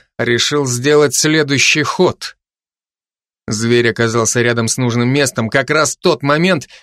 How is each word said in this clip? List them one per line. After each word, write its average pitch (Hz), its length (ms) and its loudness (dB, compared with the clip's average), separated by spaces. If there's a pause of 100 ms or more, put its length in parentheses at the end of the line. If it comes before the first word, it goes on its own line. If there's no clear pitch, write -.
(180)
решил 120 480 0
сделать 135 480 2
следующий 151 680 0
ход. - 540 -2 (1120)
Зверь 117 440 0
оказался 113 500 0
рядом 117 280 0
с - 100 -4
нужным 120 300 0
местом 127 420 -2
как 139 180 -2
раз 151 280 -2
в - 40 -20
тот 170 220 0
момент, 151 460 0 (140)